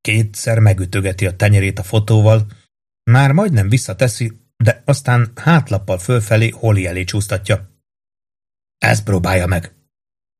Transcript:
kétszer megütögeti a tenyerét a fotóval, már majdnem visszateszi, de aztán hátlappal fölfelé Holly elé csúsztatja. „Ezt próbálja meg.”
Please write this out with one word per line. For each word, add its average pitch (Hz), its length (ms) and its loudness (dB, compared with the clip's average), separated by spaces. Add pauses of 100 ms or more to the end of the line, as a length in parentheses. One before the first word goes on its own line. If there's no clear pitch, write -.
kétszer 110 580 -2
megütögeti 95 640 0
a 90 100 -4
tenyerét 98 440 0
a 90 40 -6
fotóval, 107 600 2 (640)
már 135 200 4
majdnem 143 380 0
visszateszi, 117 600 -2 (320)
de 117 220 0
aztán 123 500 0
hátlappal 104 600 0
fölfelé 113 520 0
Holly 101 380 0
elé 90 160 -6
csúsztatja. 95 680 -4 (1080)
„Ezt 110 260 -2
próbálja 92 440 -2
meg.” 87 280 -4 (640)